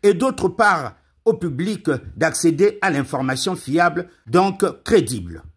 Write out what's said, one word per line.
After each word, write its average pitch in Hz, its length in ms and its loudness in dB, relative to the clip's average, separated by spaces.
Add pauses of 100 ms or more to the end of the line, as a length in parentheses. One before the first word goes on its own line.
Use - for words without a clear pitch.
et 202 100 4
d'autre 185 360 -2
part, 175 460 0 (280)
au 226 100 2
public 170 560 -4 (280)
d'accéder 160 640 2
à 185 100 0
l'information 131 640 -2
fiable, 170 540 -2 (180)
donc 190 380 2 (180)
crédible. 110 600 0 (140)